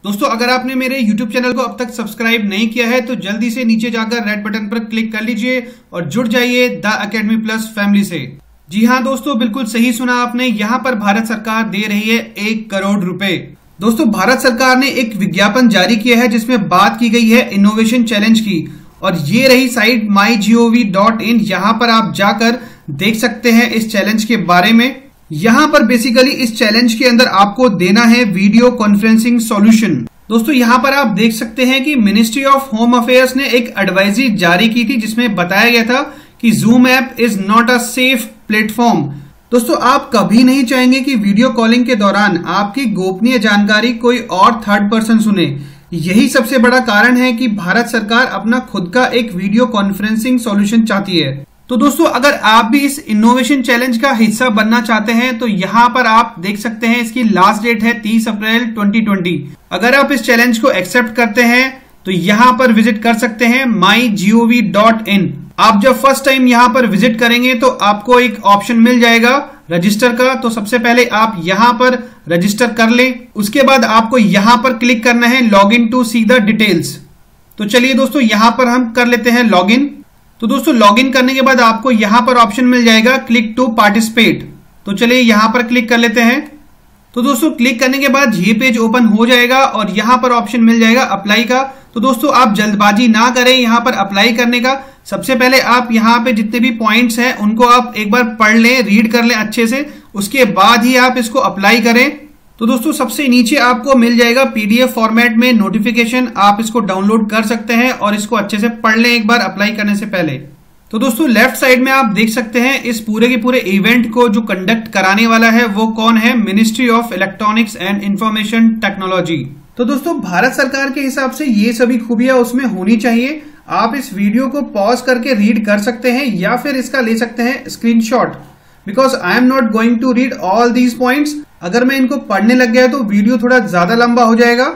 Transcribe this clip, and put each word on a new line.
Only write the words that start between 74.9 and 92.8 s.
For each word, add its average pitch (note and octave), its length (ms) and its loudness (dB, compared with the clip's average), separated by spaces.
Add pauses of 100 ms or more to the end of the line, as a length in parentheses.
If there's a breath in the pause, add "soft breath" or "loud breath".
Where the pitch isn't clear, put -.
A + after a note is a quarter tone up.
करना A#3+ 240 2
है B3+ 220 2
log G3+ 240 4
in A#3 160 2
to B3+ 160 0
see A#3 200 0
the B3 160 4
details। G3+ 460 0 (680)
तो G#3+ 80 -6
चलिए B3 280 0
दोस्तों, C4+ 280 0
यहाँ A3 300 2
पर B3 160 0
हम A#3+ 240 -2
कर A#3+ 160 0
लेते A#3+ 220 0
हैं A#3+ 160 2
log F#3+ 260 2
in। C#4 160 2 (540)
तो A#3 60 -4
दोस्तों, B3 280 0
log G#3 240 4
in C4 140 0
करने B3+ 200 2
के C4 80 -2
बाद B3+ 200 2
आपको A3+ 300 2
यहाँ A3 300 2
पर B3 160 2
option A#3+ 280 2
मिल B3 200 2
जाएगा A3+ 280 4 (140)
click A#3 300 -2
to B3+ 180 2
participate। A3 680 2 (420)
तो G3+ 80 -6
चलिए A#3+ 260 2
यहाँ A3 300 2
पर B3 140 -2
click A#3+ 260 -2
कर A#3+ 80 2
लेते A#3 240 0
हैं। A#3+ 180 2 (720)
तो A#3+ 80 -4
दोस्तों, C#4 300 0
click B3+ 280 -2
करने C4+ 180 0
के C#4 120 -2
बाद B3 280 2
ये G3 160 0
page A3+ 240 0
open A3+ 300 2
हो G#3+ 180 2
जाएगा B3 320 2
और A3 340 0
यहाँ A3 260 2
पर B3 140 0
option A#3+ 320 0
मिल A3+ 160 4
जाएगा A3+ 220 4 (100)
apply G#3 320 -2
का। B3 180 0 (320 loud breath)
तो A#3 60 -6
दोस्तों, C4 340 0
आप A#3+ 220 4
जल्दबाजी G#3 520 2